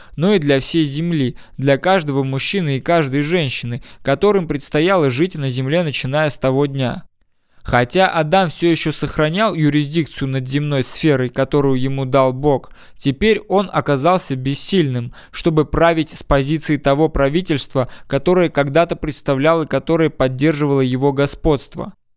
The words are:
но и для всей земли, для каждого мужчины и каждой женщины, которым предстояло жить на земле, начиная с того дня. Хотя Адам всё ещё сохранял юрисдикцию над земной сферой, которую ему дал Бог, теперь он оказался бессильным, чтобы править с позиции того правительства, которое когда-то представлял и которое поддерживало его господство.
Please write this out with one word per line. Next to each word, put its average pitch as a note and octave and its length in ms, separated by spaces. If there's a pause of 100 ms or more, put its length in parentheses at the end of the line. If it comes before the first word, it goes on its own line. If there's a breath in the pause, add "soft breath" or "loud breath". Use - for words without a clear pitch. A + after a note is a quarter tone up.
(160 loud breath)
но F#3 200
и G3 40
для C#3+ 220
всей E3 240
земли, D3 520 (200 soft breath)
для C3+ 220
каждого D3 440
мужчины C3+ 540
и B2 40
каждой D3 420
женщины, C#3+ 600 (200 loud breath)
которым F#3+ 440
предстояло D3+ 640
жить D3+ 240
на C#3 160
земле, C3+ 320
начиная D3 480
с - 80
того C3+ 280
дня. C3+ 380 (600)
Хотя B2+ 440
Адам E3 420
всё E3+ 200
ещё D#3 220
сохранял E3 600
юрисдикцию D3 760
над C3 200
земной C#3+ 360
сферой, C3 440
которую C3+ 520
ему C3+ 240
дал C3 280
Бог, C3+ 380 (260 soft breath)
теперь G3 440
он F#3+ 320
оказался C#3+ 640
бессильным, C3 800 (180 loud breath)
чтобы D#3 320
править D#3+ 460
с - 120
позиции C#3+ 540
того C#3+ 320
правительства, C#3 800 (180 loud breath)
которое F3 420
когда-то D#3 460
представлял D3+ 680
и C#3+ 40
которое D#3+ 420
поддерживало C#3 760
его C3 300
господство. C#3+ 800 (220)